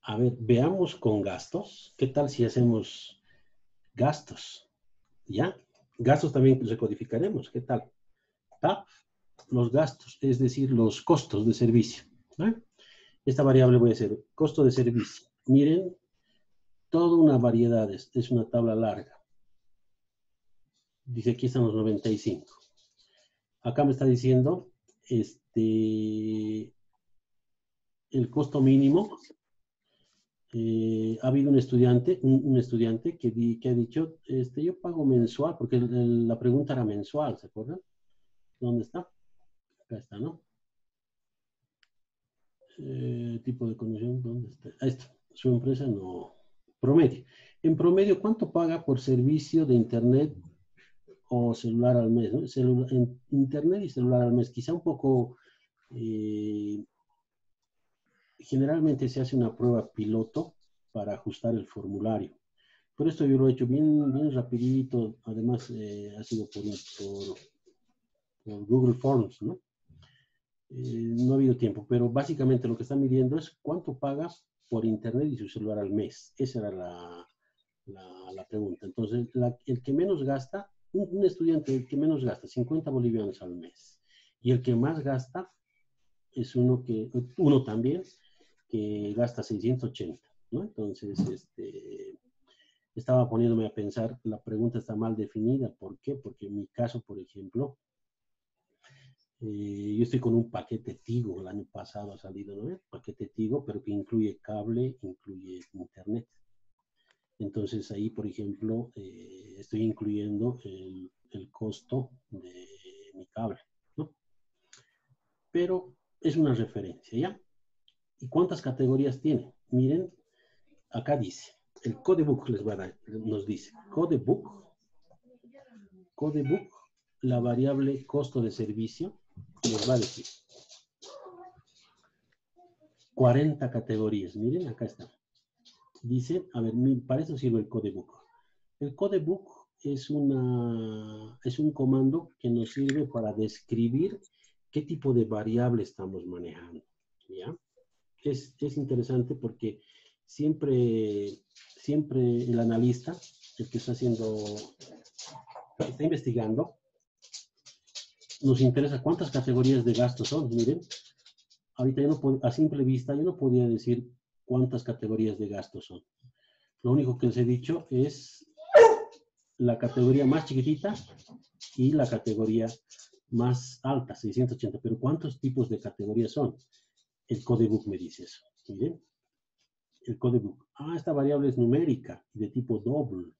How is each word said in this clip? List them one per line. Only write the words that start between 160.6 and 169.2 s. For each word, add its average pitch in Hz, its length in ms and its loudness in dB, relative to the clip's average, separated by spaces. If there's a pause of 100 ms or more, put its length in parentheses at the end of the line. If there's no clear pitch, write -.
ahorita 131 240 0
yo 143 80 4
no 151 120 0
pod-, 135 220 2
a - 80 2
simple 151 320 2
vista 131 320 0
yo 147 80 0
no 175 140 0
podía 123 320 4
decir 120 420 -2 (360)
cuántas 127 360 0
categorías 110 560 -2
de 104 100 -4
gastos 98 360 -12
son. 87 180 -20 (800)
Lo 123 100 2
único 127 260 2
que - 80 0
les 117 100 2
he 123 80 2
dicho 123 460 -2
es - 600 -4 (1080)